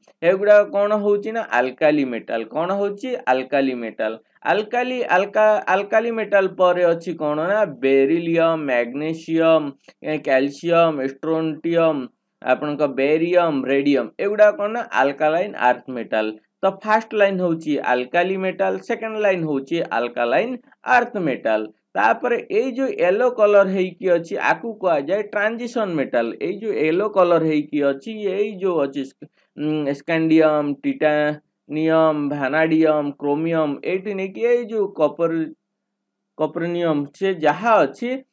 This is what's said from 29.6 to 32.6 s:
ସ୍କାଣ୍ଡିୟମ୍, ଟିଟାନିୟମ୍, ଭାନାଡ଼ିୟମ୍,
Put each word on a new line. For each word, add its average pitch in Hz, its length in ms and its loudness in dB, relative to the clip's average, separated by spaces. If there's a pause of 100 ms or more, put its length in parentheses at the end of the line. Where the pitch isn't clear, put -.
ସ୍କାଣ୍ଡିୟମ୍, 156 840 2
ଟିଟାନିୟମ୍, 151 1500 0
ଭାନାଡ଼ିୟମ୍, 151 840 0